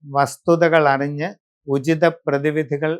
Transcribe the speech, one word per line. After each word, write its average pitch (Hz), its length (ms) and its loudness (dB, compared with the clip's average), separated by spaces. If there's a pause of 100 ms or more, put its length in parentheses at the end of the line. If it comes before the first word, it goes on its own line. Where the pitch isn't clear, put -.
(180)
വസ്തുതകൾ 160 680 2 (100)
അറിഞ്ഞ് 143 340 -4 (380)
ഉചിത 147 380 0 (200)
പ്രതിവിധികൾ 151 760 -2